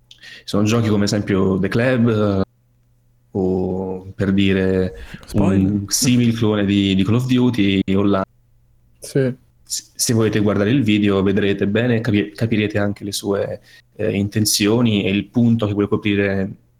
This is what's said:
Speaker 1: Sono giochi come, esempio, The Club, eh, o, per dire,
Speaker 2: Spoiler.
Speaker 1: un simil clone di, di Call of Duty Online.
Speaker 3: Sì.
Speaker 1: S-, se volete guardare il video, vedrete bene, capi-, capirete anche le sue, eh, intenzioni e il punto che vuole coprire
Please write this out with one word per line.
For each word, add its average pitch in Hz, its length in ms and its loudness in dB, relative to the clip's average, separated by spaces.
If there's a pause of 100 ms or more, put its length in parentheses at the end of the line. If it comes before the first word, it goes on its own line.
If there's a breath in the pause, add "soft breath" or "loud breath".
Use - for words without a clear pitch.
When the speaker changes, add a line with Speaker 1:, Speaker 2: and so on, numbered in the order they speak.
(460 loud breath)
Speaker 1:
Sono 104 180 -2
giochi 110 240 2
come, 104 160 2
esempio, 98 560 0
The 92 80 -2
Club, 120 420 2
eh, 104 320 2 (920)
o, 92 840 -4
per 98 160 -2
dire, 95 600 2 (320 loud breath)
Speaker 2:
Spoiler. 98 340 0
Speaker 1:
un 101 280 0
simil 120 500 2
clone 107 280 0
di, 98 300 2
di 95 80 2
Call 104 120 0
of 127 100 0
Duty 120 560 2 (120)
Online. 98 300 0 (760)
Speaker 3:
Sì. 131 340 -2 (340)
Speaker 1:
S-, - 280 -10
se - 180 -2
volete 110 260 2
guardare 101 300 2
il 131 140 2
video, 104 380 2
vedrete 98 460 0
bene, 113 320 0
capi-, 104 320 -2
capirete 107 460 -2
anche 101 260 -4
le 101 80 -8
sue, 101 480 -4 (380 loud breath)
eh, 107 180 -2
intenzioni 107 880 0
e 92 60 -2
il 101 160 -2
punto 117 400 2
che 101 80 -2
vuole 101 140 0
coprire 101 640 -2 (280)